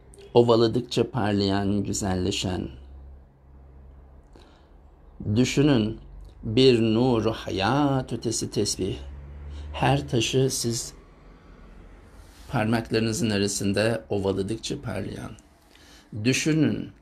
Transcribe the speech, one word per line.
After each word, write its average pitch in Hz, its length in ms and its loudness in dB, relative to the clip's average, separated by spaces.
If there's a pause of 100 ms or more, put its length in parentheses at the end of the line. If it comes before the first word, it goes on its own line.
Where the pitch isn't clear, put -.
(340)
Ovaladıkça 117 760 4
parlayan, 101 760 0
güzelleşen. 95 840 -2 (2750)
Düşünün 127 640 2 (420)
bir 123 380 4
nuru 113 520 2
hayat 127 800 0
ötesi 113 380 -4
tesbih. 101 460 -2 (760)
Her 139 360 0
taşı 131 420 2
siz - 440 -4 (1500)
parmaklarınızın 113 840 0
arasında 101 800 0
ovaladıkça 98 720 -4
parlayan. 101 480 -8 (920)
Düşünün 127 640 2 (120)